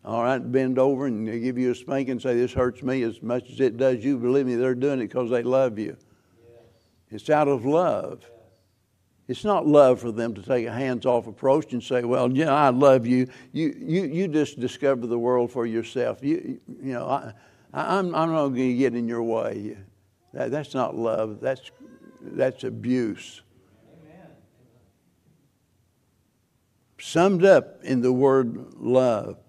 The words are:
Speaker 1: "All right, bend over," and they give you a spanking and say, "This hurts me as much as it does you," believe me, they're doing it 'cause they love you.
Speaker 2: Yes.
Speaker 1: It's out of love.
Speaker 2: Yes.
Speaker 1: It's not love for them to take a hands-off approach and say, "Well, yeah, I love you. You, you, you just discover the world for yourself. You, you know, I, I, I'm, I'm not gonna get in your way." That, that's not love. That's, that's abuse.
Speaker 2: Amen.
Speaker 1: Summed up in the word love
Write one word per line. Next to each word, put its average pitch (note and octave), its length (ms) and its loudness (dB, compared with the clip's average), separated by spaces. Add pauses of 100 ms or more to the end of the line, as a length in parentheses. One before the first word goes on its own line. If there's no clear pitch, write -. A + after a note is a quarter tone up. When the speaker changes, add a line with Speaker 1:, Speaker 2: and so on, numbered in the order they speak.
Speaker 1:
"All A2+ 180 -4
right, B2 160 0
bend B2+ 400 0
over," C3+ 280 2
and A2 200 -4
they A2+ 140 -6
give B2 180 -2
you B2+ 140 0
a - 20 -2
spanking C3+ 380 -4
and A#2 100 -6
say, B2+ 140 0
"This A#2+ 160 0
hurts B2+ 320 -2
me C3 180 -2
as A2+ 180 -4
much A#2+ 300 -4
as - 80 -14
it A#2+ 180 2
does B2 280 0
you," C#3 120 0
believe B2+ 300 2
me, B2 80 0
they're B2+ 220 0
doing C3+ 240 0
it G#2+ 80 -4
'cause B2+ 200 -4
they A#2+ 140 0
love B2+ 340 2
you. G#2 200 -8 (500)
Speaker 2:
Yes. - 140 -20 (500)
Speaker 1:
It's A2+ 200 -10
out D3+ 180 4
of B2+ 180 0
love. D3 540 0
Speaker 2:
Yes. - 100 -20 (960)
Speaker 1:
It's - 180 -10
not G3 220 0
love C#3+ 340 8
for A#2 120 -4
them A2+ 220 -4
to G2 80 -14
take B2 240 0
a A#2 60 -8
hands-off B2 540 -2
approach C3+ 460 0
and B2 100 -4
say, B2 220 -2
"Well, B2 260 0
yeah, C#3 220 0
I D3 160 4
love C3 380 6
you. B2+ 200 2 (260)
You, D3+ 260 -2
you, E3 260 -2
you E3+ 240 -2
just D3 320 -2
discover B2+ 460 -2
the A#2+ 120 -2
world A#2+ 320 0
for A#2+ 140 -4
yourself. A2+ 580 -4
You, C#3 460 -4
you - 240 -10
know, A#2+ 140 -6
I, B2+ 260 -6 (400)
I, D#3 260 -4
I'm, F#3 160 -2
I'm E3 160 0
not D#3 180 0
gonna B2+ 260 0
get B2 200 2
in A#2 140 -4
your A#2 140 -4
way." A2 560 -4 (560)
That, B2+ 160 -6
that's C#3+ 240 -6
not C3 200 -2
love. A2 460 -4
That's, C3 300 -6 (500)
that's - 440 -4
abuse. A2+ 760 -4 (640)
Speaker 2:
Amen. E3 260 -20 (2750)
Speaker 1:
Summed F3+ 480 2
up E3+ 360 4
in B2+ 200 0
the B2+ 100 2
word C3 600 2
love A#2+ 640 0 (100)